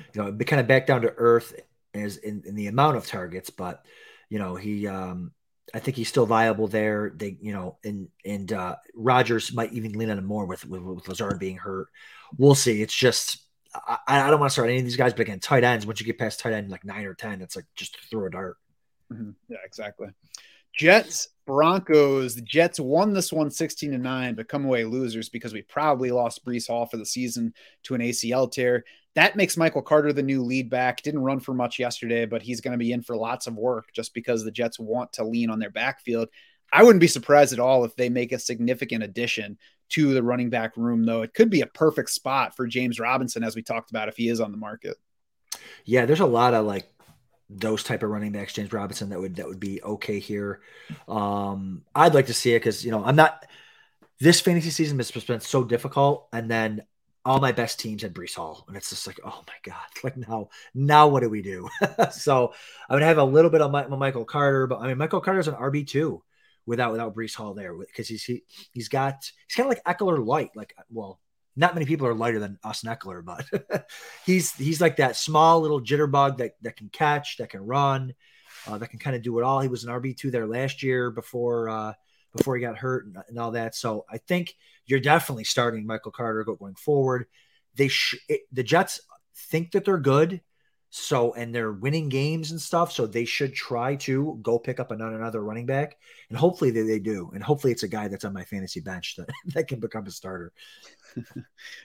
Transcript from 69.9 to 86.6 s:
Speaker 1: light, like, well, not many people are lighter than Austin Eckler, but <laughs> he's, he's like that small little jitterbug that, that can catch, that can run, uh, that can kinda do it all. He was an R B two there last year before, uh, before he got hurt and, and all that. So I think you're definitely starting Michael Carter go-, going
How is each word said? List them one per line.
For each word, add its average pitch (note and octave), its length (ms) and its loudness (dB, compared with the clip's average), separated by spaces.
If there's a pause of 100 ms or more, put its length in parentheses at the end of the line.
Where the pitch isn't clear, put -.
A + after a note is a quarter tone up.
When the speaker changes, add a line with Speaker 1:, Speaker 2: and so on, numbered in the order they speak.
Speaker 1:
light, C3 320 0
like, G#2+ 180 -16 (160)
well, G#2+ 300 -12 (340)
not F3 200 2
many D#3+ 100 -2
people C#3+ 220 0
are A#2 80 2
lighter A2+ 240 0
than G2+ 260 -8
Austin G#2+ 240 -10
Eckler, F#2+ 340 -10
but F2 220 -14 (640)
<laughs> - 180 -20
he's, F3+ 280 2
he's D3 280 -2
like E3 160 4
that B2+ 200 2
small D#3+ 440 4
little D3+ 220 0
jitterbug C#3 560 2
that, A#2+ 240 -6
that A2+ 160 -12
can G#2 100 -18
catch, D3 480 -2
that - 140 -10
can G2 100 -14
run, C3 540 -2 (520)
uh, G#2+ 120 -10
that A#2 100 -10
can A#2 100 -18
kinda B2+ 200 -4
do A#2 200 -4
it A#2 40 4
all. C3+ 180 2
He C3+ 80 0
was A#2 160 -6
an A#2+ 60 -10
R B2 100 -6
B B2+ 140 -6
two C3+ 160 -6
there A#2+ 160 -2
last B2+ 360 -4
year B2+ 280 0
before, A#2 580 -4
uh, A2 240 -6 (420)
before B2 220 0
he A#2+ 60 -6
got A#2 160 -6
hurt B2+ 260 -4
and, G2+ 140 -20 (100)
and A#2 100 -12
all A#2 120 -4
that. A2+ 240 -4
So G#2+ 360 -4
I A2+ 60 -10
think F3+ 380 -4 (320)
you're C3+ 120 4
definitely C#3 460 2
starting A2 420 -2
Michael A2 260 -8
Carter A2 320 -4
go-, G#2+ 100 -6
going G2 200 -16